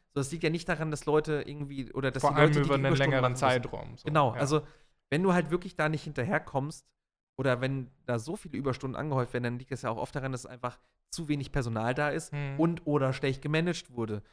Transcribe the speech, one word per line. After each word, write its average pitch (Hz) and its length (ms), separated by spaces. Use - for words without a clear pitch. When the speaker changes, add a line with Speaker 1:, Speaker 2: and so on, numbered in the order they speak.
Speaker 1:
So, 143 60
das 135 120
liegt 165 120
ja 156 60
nicht 165 180
daran, 156 220
dass 147 160
Leute 151 400
irgendwie, 139 460
oder 135 180
dass 123 120
Speaker 2:
Vor 147 80
Speaker 1:
die 139 60
Leute, 151 180
Speaker 2:
allem 147 80
Speaker 1:
die 143 60
Speaker 2:
über 143 60
Speaker 1:
die 135 40
Speaker 2:
einen 135 80
Speaker 1:
Überstunden 135 120
Speaker 2:
längeren 135 340
Speaker 1:
machen 127 80
müssen. 127 220
Speaker 2:
Zeitraum, - 340
so. - 120
Speaker 1:
Genau, 147 260
Speaker 2:
Ja. 123 60
Speaker 1:
also 143 220
wenn 156 120
du 190 100
halt 175 180
wirklich 175 260
da 156 120
nicht 156 160
hinterherkommst 147 840
oder 127 240
wenn 131 280
da 120 140
so 139 180
viele - 220
Überstunden 131 380
angehäuft 135 360
werden, 123 120
dann 120 140
liegt 127 140
das 123 100
ja 120 80
auch 113 60
oft - 180
daran, 131 180
dass 123 120
einfach 123 340
zu 165 180
wenig 143 240
Personal 117 420
da 147 160
ist 156 240
Speaker 2:
Mhm. 143 260
Speaker 1:
und 170 260
oder 135 280
schlecht 135 260
gemanagt 160 520
wurde. 110 300